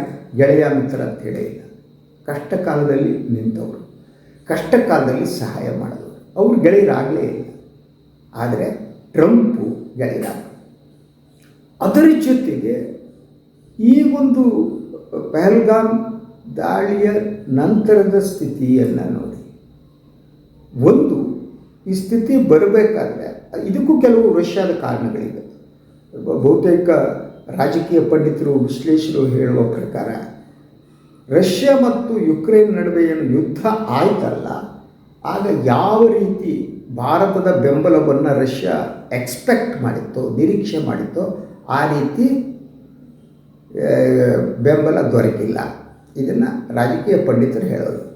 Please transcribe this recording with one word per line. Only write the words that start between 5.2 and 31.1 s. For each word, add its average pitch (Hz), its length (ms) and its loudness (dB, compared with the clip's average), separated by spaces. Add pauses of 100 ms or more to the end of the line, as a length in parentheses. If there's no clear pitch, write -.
ಸಹಾಯ - 520 -8
ಮಾಡಿದವರು, - 580 -12
ಅವ್ರು 233 240 2
ಗೆಳೆಯರಾಗಲೇ 151 600 2
ಇಲ್ಲ. - 240 -6 (880)
ಆದರೆ - 600 -4 (180)
ಟ್ರಂಪು - 840 0
ಗೆಳೆಯರಾಗ. 113 480 -6 (1400)
ಅದರ 196 240 4 (160)
ಜೊತೆಗೆ - 800 -2 (800)
ಈ 262 360 6
ಒಂದು 262 280 2 (880)
ಪಹಲ್ಗಾಮ್ 220 880 2 (340)
ದಾಳಿಯ 202 540 0 (380)
ನಂತರದ 196 720 2
ಸ್ಥಿತಿಯನ್ನು 127 920 0
ನೋಡಿ, - 240 -8 (1500)
ಒಂದು 170 540 4 (500)
ಈ 190 80 -4
ಸ್ಥಿತಿ 226 420 0
ಬರಬೇಕಾದ್ರೆ - 1120 2 (160)
ಇದಕ್ಕೂ 247 340 2
ಕೆಲವು 226 380 4
ರಷ್ಯಾದ 175 320 0
ಕಾರಣಗಳಿವೆ. 113 760 -6 (800)
ಬ-, - 0 -
ಬಹುತೇಕ 175 640 2 (600)
ರಾಜಕೀಯ 156 520 0
ಪಂಡಿತರು, 147 520 0
ವಿಶ್ಲೇಷಕರು 151 720 0
ಹೇಳುವ 123 460 0
ಪ್ರಕಾರ - 360 -8 (1300)